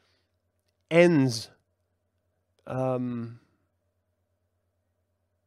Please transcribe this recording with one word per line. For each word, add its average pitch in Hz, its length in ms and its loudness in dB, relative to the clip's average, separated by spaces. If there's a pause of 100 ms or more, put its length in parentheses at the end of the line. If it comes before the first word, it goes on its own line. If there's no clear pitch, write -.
(920)
ends, 151 600 2 (1160)
um, 123 760 -8 (2000)